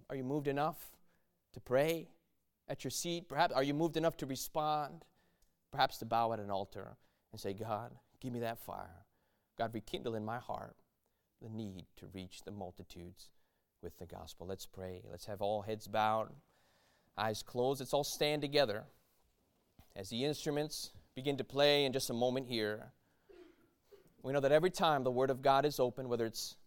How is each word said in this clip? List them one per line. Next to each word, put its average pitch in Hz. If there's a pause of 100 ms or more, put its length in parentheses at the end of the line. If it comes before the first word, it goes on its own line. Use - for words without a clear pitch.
Are 147
you 135
moved 139
enough 143 (560)
to -
pray 151 (640)
at 143
your 127
seat? 170
Perhaps, 156
are 135
you 143
moved 156
enough 160
to 156
respond? 151 (680)
Perhaps 139
to 120
bow 113
at 110
an 101
altar 98 (340)
and 110
say, 98
"God, 113 (220)
give 127
me 120
that 117
fire. 95 (500)
God, 113
rekindle 113
in 107
my 113
heart - (640)
the 110
need 101 (100)
to 101
reach 92
the -
multitudes 90 (500)
with 87
the 90
gospel." -
Let's 95
pray. 92
Let's -
have 101
all 104
heads 107
bowed, 107 (840)
eyes 107
closed. 131
Let's 127
all 143
stand 147
together 139 (1120)
as 98
the 120
instruments 147 (240)
begin 135
to 127
play 143
in 127
just 131
a 131
moment 123
here. 113 (1300)
We 131
know 143
that 135
every 160
time 151
the 127
Word 127
of 131
God 139
is 147
open, 127
whether 120
it's -